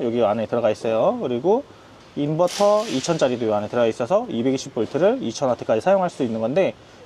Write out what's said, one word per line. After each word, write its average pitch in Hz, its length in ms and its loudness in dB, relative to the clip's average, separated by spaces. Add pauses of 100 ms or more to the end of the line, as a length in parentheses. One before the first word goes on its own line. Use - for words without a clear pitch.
여기 120 200 0
안에 107 240 2
들어가 117 240 0
있어요. 120 500 0
그리고 160 440 0 (500)
인버터 180 720 2
이천 160 320 -2
짜리도 123 280 0
이 107 60 0
안에 104 160 -2
들어가 120 180 2
있어서 151 440 0
이백이십 131 440 -2
볼트를 170 460 0
이천 127 280 -4
와트까지 117 320 0
사용할 185 300 2
수 - 120 -6
있는 110 180 -4
건데 131 340 0 (320)